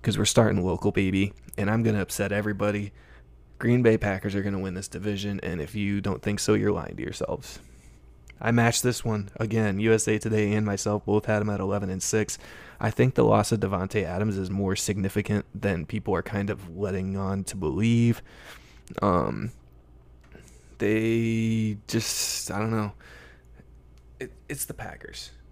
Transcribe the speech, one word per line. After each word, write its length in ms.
'cause 140
we're 100
starting 360
local, 300
baby, 400
and 100
I'm 140
gonna 200
upset 280
everybody. 640
Green 240
Bay 140
Packers 380
are 80
gonna 160
win 160
this 140
division, 540
and 180
if 140
you 260
don't 220
think 160
so, 160
you're 180
lying 240
to 60
yourselves. 580
I 100
matched 320
this 220
one. 320
Again, 440
U 120
S 140
A 120
Today 340
and 140
myself 400
both 200
had 140
'em 80
at 120
eleven 280
and 140
six. 340
I 100
think 240
the 100
loss 280
of 80
Davante 420
Adams 340
is 140
more 240
significant 800
than 320
people 280
are 80
kind 280
of 260
letting 400
on 280
to 120
believe. 640
Um, 520
they 1080
just, 640
I 80
don't 140
know. 200
It, 140
it's 160
the 100
Packers. 560